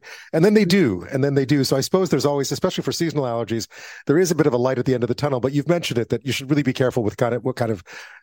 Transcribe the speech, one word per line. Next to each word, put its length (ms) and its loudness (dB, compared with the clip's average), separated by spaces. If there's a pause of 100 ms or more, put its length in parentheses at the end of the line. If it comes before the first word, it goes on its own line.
(340)
And 100 2
then 120 6
they 100 6
do, 460 2
and 120 -2
then 120 2
they 100 2
do. 180 2
So 140 0
I 40 0
suppose 280 0
there's 160 0
always, 260 0
especially 320 -4
for 80 -4
seasonal 340 -2
allergies, 420 -4 (400)
there 100 4
is 140 2
a 40 0
bit 120 4
of 60 0
a 40 2
light 220 0
at 60 -2
the 100 2
end 80 -2
of 60 -2
the 40 0
tunnel, 260 -2
but 140 -2
you've 160 -2
mentioned 300 -2
it, 100 -4
that 160 -4
you 60 -4
should 180 -6
really 140 0
be 100 0
careful 300 0
with 140 -4
kind 180 0
of, 100 -6
what 100 -4
kind 140 -4
of 140 -6 (400)